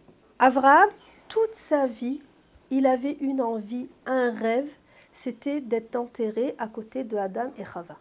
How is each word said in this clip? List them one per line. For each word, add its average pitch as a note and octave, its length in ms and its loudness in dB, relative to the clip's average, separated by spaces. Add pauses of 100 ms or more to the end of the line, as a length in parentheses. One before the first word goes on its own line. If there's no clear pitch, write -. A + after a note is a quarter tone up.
(380)
Abraham, C4+ 500 8 (400)
toute A4 220 0 (180)
sa C#4+ 180 2
vie, A#3+ 340 -6 (500)
il C4+ 160 2
avait C4 340 0
une C4+ 200 -2
envie, A#3 480 -6 (180)
un B3 280 0
rêve, A3+ 340 -2 (560)
c'était C#4 360 -6
d'être A3+ 360 -4
enterré A#3+ 600 -4
à A#3 80 -6
côté A3+ 380 -10
de G#3+ 120 -8
Adam G#3 420 -6
et G3 60 -14
Chava. E3+ 360 -16